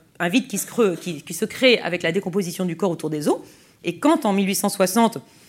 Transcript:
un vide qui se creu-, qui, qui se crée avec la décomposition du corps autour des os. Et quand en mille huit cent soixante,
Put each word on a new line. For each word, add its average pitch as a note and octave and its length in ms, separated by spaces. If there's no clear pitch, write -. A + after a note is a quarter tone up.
un F3 100
vide A3 180
qui F#3+ 120
se - 80
creu-, G3 280
qui, D#3 280
qui F3+ 100
se - 120
crée B3 340
avec E3+ 240
la E3 80
décomposition F#3 540
du E3 120
corps G3 140
autour D#3 180
des D3+ 180
os. F4 120
Et E3+ 140
quand D#4 280
en G3+ 80
mille G3 140
huit G3 80
cent G3+ 140
soixante, G3 480